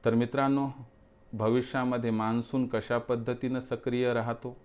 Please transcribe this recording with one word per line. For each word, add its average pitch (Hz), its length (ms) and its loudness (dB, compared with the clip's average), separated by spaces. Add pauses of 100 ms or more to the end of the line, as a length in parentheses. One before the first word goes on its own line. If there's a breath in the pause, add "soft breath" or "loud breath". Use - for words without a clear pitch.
तर 113 100 4
मित्रांनो, 135 540 2 (640)
भविष्यामध्ये 123 800 0
मान्सून 117 560 0
कशा 120 320 0
पद्धतीनं 123 640 -2
सक्रिय 123 520 0
राहतो 117 520 -4